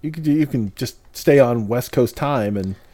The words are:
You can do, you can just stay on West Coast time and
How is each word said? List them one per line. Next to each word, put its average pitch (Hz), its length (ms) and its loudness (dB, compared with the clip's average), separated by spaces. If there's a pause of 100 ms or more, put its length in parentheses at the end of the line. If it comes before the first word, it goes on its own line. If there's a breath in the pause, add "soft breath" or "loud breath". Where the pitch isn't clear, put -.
You 160 100 -8
can 160 100 -10
do, 151 120 0
you 151 120 2
can 113 300 -4
just - 220 -8 (200)
stay 143 220 4
on 120 300 2
West 117 240 -4
Coast 123 240 2
time 117 400 -2
and 95 180 -4 (180)